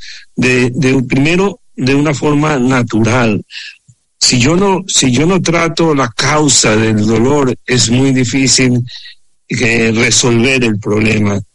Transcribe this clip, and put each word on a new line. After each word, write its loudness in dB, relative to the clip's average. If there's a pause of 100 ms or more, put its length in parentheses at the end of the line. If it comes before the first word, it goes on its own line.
(360)
de, 2
de, 0
primero, 0 (140)
de 0
una 0
forma 0
natural. 0 (800)
Si 0
yo 2
no, 0
si 0
yo 0
no 2
trato 0
la 0
causa 0
del 0
dolor, 0 (100)
es 0
muy 2
difícil, 0 (640)
eh, -2
resolver 0
el -2
problema. -2 (140)